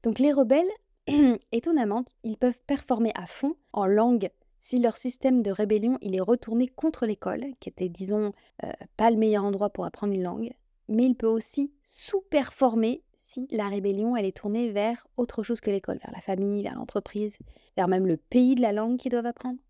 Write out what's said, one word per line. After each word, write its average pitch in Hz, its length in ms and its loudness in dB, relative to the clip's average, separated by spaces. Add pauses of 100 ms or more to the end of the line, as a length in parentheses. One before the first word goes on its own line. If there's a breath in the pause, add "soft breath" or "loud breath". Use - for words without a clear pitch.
Donc 226 160 0
les 285 140 4
rebelles, 277 380 4 (360)
<clears throat> 285 460 4
étonnamment, 240 520 0 (180)
ils 220 160 -6
peuvent 247 280 0
performer 240 480 0
à 175 120 -8
fond 285 280 -4 (180)
en 202 140 0
langue 208 440 4 (300)
si - 180 -2
leur 233 180 2
système 254 460 0
de 202 80 -2
rébellion, 214 500 0
il 190 140 -4
est 185 60 0
retourné 233 480 0
contre - 360 -2
l'école, 214 400 -4 (160)
qui - 80 -12
était, 185 220 -6
disons, 202 420 -2 (320 soft breath)
euh, - 80 -8 (240)
pas 226 140 4
le 226 80 2
meilleur 214 260 2
endroit 202 240 0
pour 190 160 -6
apprendre 202 300 -4
une 185 80 -2
langue, 214 320 -6 (340)
mais 220 160 2
il 254 100 2
peut 233 120 -2
aussi 226 460 -2 (100)
sous-performer 254 1200 0 (120)
si - 360 -14
la 208 180 -4
rébellion, 202 480 -2
elle 208 100 -2
est 190 100 -4
tournée 226 340 -4
vers 214 360 -2 (100)
autre 240 260 -4
chose 226 180 -4
que - 100 -2
l'école, 196 280 -2
vers - 140 -14
la 190 80 -12
famille, 202 420 -2
vers - 120 -8
l'entreprise, - 640 -8 (380 loud breath)
vers 180 120 2
même 185 180 2
le 170 100 2
pays 254 380 2
de 247 60 2
la 220 120 2
langue 226 260 -2
qu'ils 247 120 -6
doivent 233 160 -2
apprendre. 247 320 -8 (120)